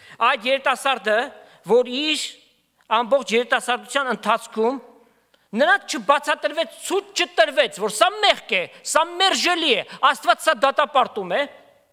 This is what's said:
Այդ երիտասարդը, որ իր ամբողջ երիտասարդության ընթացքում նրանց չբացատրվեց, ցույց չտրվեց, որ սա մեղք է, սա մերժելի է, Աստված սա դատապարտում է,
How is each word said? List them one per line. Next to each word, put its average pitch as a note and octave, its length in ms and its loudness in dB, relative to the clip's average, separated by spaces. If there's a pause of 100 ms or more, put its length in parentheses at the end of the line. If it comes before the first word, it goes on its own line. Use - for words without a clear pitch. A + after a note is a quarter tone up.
(180)
Այդ A3+ 280 0
երիտասարդը, C4 720 0 (440)
որ A#3 280 2
իր D4 380 -4 (640)
ամբողջ A3+ 440 0
երիտասարդության A#3+ 800 -2
ընթացքում A3 640 -2 (760)
նրանց D#4+ 420 0
չբացատրվեց, D4+ 800 -2
ցույց - 460 -4
չտրվեց, D4 560 0
որ G#3 140 -4
սա F4 180 4
մեղք G4+ 420 0
է, F#3+ 80 0 (200)
սա D4+ 240 0
մերժելի E4+ 640 0
է, F#3 120 2 (180)
Աստված D4 440 2
սա D#4+ 100 4
դատապարտում B3 800 0
է, B3 80 0 (520)